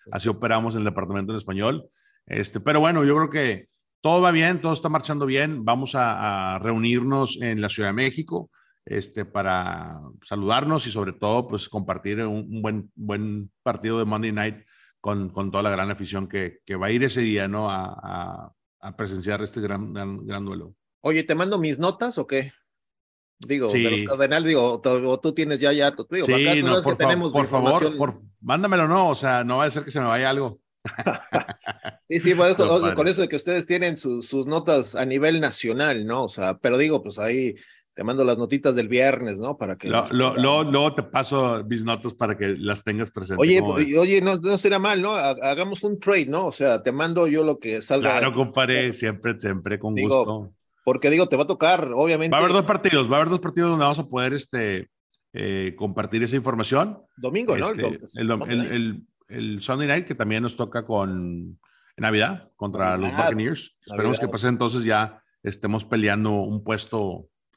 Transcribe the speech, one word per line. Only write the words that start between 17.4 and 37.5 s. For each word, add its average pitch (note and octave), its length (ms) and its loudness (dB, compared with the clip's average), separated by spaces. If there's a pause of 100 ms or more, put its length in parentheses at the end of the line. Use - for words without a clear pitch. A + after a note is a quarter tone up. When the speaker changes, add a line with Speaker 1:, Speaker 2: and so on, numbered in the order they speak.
Speaker 1:
¿no? G#2 240 -4
A, F#2+ 140 -6 (180)
a, F2+ 480 -10 (300)
a G2 140 -16
presenciar G2 460 -6
este G#2+ 180 -8
gran, G#2 320 -6
gran, G2+ 360 -8
gran G2+ 180 -8
duelo. F#2 300 -12 (260)
Speaker 2:
Oye, D#3+ 220 2
¿te D#3+ 100 -2
mando F#3+ 240 0
mis D3+ 220 -2
notas F#3+ 400 -2
o C3 80 -6
qué? C3+ 240 -2 (880)
Digo, B2+ 280 -2
Speaker 1:
Sí. A#2 140 2
Speaker 2:
de A2+ 80 2
los G#2 120 0
Cardenales, C#3 460 0
digo, B2 240 4
o A#2 80 -6
tú, C3 80 0
o B2+ 280 2
tú D#3 160 0
tienes D3+ 260 -2
ya, C#3+ 120 4
ya, C#3+ 240 4
tú, - 160 -10
digo, F3 140 0
Speaker 1:
Sí, B2+ 80 4
Speaker 2:
acá D3 260 4
tú C3 80 2
Speaker 1:
no, - 40 -
Speaker 2:
sabes - 120 4
Speaker 1:
por C3+ 140 2
Speaker 2:
que D#3 60 0
Speaker 1:
fa-, C#3 60 6
Speaker 2:
tenemos E3 220 2
Speaker 1:
por C3+ 160 2
favor, C3 240 4
Speaker 2:
información. D#3 260 2
Speaker 1:
por, C#3 240 -2 (200)
mándamelo, F3 440 2
no, F3+ 220 4
o D3 80 2
sea, B2+ 300 0
no B2+ 140 0
va C#3+ 40 4
a D3+ 80 2
ser - 140 -6
que C#3 60 -12
se D3 100 -2
me B2 60 0
vaya B2+ 220 2
algo. C3+ 300 -2 (240)
Speaker 2:
<laughs> - 1300 -6
Sí, E3 100 0
sí, E3+ 140 4
bueno, F3+ 240 6
Speaker 1:
No, F3+ 100 6
Speaker 2:
con, E3 140 4
Speaker 1:
padre. F#2+ 140 2
Speaker 2:
con D3+ 120 2
eso F#3 140 2
de E3+ 80 0
que D#3 60 -2
ustedes F3 300 -2
tienen F3 300 0
su-, B2 260 -4
sus C3+ 240 -4
notas D3+ 500 2
a B2 100 0
nivel D3 340 2
nacional, B2+ 640 0
¿no? A#2+ 180 -2
O A2 40 -2
sea, F#2 300 -2
pero B2 200 2
digo, D3+ 260 2
pues G2+ 160 -10
ahí A#2 360 -2 (380)